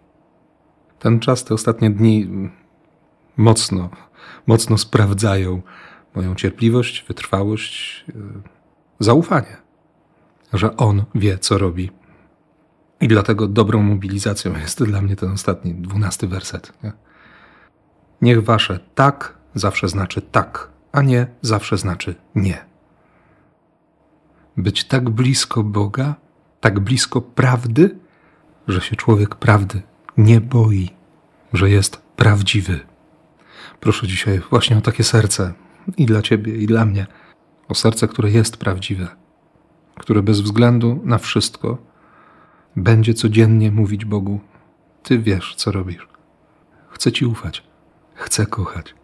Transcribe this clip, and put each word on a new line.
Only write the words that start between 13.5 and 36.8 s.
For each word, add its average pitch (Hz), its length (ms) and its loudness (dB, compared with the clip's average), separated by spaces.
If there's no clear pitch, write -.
mobilizacją 98 760 -2
jest 82 260 -4
dla 101 180 -2
mnie 98 140 -2
ten 95 160 -4
ostatni, 90 420 -6
dwunasty 92 540 -4
werset, - 440 -10
nie? 107 100 -10
„Niech 117 220 6
wasze 104 360 0
tak - 440 0
zawsze 101 340 -2
znaczy 95 340 -6
tak, - 480 -4
a 143 100 2
nie 123 240 2
zawsze 110 360 -2
znaczy 92 360 -6
nie”. 95 300 -2
Być 92 280 -2
tak 127 260 0
blisko 123 520 0
Boga, 107 520 -2
tak 101 200 2
blisko 120 400 -2
prawdy, 123 800 2
że 92 120 -2
się - 160 -8
człowiek 104 380 2
prawdy 101 480 2
nie 113 240 8
boi, 110 500 0
że 98 180 2
jest 98 260 2
prawdziwy. 98 840 0
Proszę 107 260 0
dzisiaj 92 340 -2
właśnie 117 260 2
o 107 40 2
takie 110 240 0
serce 101 480 0
i 139 100 2
dla 110 160 2
ciebie, 110 340 -2
i 107 100 -2
dla 113 180 4